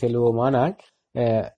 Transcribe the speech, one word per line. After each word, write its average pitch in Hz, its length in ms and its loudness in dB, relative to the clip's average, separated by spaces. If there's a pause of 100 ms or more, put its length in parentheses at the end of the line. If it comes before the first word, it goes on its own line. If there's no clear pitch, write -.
செல்வோமானால், 120 800 0 (400)
அ, 113 400 0